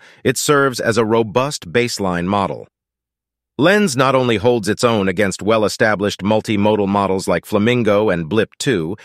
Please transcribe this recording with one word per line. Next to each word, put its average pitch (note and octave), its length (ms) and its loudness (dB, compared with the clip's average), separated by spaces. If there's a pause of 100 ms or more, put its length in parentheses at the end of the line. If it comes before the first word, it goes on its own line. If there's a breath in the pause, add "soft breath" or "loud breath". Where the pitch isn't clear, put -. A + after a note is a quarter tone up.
(240 loud breath)
it C3+ 140 0
serves C#3 420 0
as A2 200 0
a A2+ 60 2
robust A2+ 640 -2
baseline F#2 560 -2
model. E2+ 400 -2 (880)
lens F#3 400 2
not C3 160 2
only B2+ 240 2
holds A2 320 0
its G#2 140 -2
own A2+ 240 2
against F#2+ 340 -2
well-established G#2 800 0
multimodal G#2 640 0
models G2 400 -2
like F2 160 0
Flamingo G#2+ 680 2
and E2+ 180 -2
blip G#2 300 0
two, F#2 460 -2